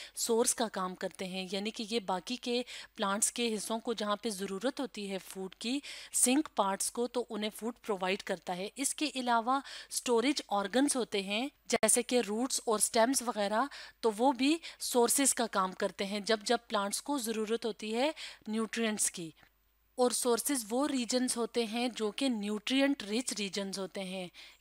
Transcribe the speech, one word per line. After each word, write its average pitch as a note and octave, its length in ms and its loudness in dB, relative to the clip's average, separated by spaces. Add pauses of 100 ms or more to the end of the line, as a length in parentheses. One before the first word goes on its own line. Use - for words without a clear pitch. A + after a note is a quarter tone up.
(160)
source A#3 360 2
का A3+ 160 -2
काम F#3 260 -4
करते F#3+ 320 -6
हैं, F#3 260 -6
यानी G3+ 180 -2
कि A#3+ 120 -6
ये A3+ 180 -2
बाकी F#3+ 360 -2
के B3 280 -2 (320)
plants G#3 340 0
के A#3+ 180 0
हिस्सों A3 300 -2
को A#3 160 -4
जहाँ G#3 220 -2
पे A3+ 140 -4
ज़रूरत G3 500 -4
होती G#3+ 260 -6
है F#3+ 120 -4
food F#3+ 360 -10
की, C4 280 -4 (300)
sink C4 440 4
parts G3 340 2
को, A#3+ 160 -2
तो B3+ 140 -2
उन्हें G#3+ 300 -4
food A3 320 -6
provide F#3+ 400 0
करता - 300 -4
है। F#3 260 -6
इसके C#4+ 280 0
अलावा B3 560 2 (280)
storage B3 600 2
organs G3+ 460 2
होते G#3 260 0
हैं, G#3 280 -2 (200)
जैसे A3+ 320 4
कि B3 180 2
roots A3 480 -2
और G#3+ 120 2
stems B3 420 4
वगैरह, A3 460 0 (340)
तो A3+ 80 4
वो A#3 220 4
भी C#4 280 2 (200)
sources A#3 520 4
का A#3 140 0
काम F#3+ 260 0
करते G3 320 -4
हैं G3+ 200 -4
जब A3 180 2
जब A#3 260 2
plants G#3 320 0
को C#4+ 180 -2
ज़रूरत A3 500 -2
होती G#3+ 240 -6
है C4+ 220 2 (340)
nutrients A3 600 0
की। E3 260 -8 (640)
और B3 140 4
sources A#3 560 0
वो B3+ 180 2
regions B3+ 500 0
होते A#3 280 0
हैं A#3 280 -2
जो G#3+ 180 -2
कि C4+ 180 0
nutrient A#3+ 760 0
rich G#3+ 300 -2
regions G3 460 -4
होते F#3+ 220 -6
हैं, F#3 300 -8 (300)